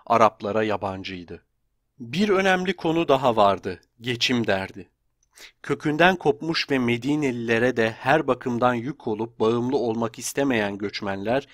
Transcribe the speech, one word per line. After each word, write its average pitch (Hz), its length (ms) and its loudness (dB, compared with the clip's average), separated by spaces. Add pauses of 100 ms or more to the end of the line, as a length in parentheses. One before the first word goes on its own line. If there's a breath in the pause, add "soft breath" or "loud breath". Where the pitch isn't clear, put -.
Araplara 110 560 2
yabancıydı. 95 800 -6 (560)
Bir 135 300 -2
önemli 185 480 2
konu 165 320 0
daha 135 280 4
vardı, 98 440 2 (200)
geçim 120 460 0
derdi. 95 420 -4 (720 loud breath)
Kökünden 156 540 2
kopmuş 156 540 -2
ve 139 80 2
Medinelilere 120 1000 0
de 113 140 2
her 143 360 0
bakımdan 123 480 0
yük 120 340 -8
olup 110 320 -6
bağımlı 120 360 2
olmak 113 420 -2
istemeyen 113 600 -2
göçmenler 101 760 -4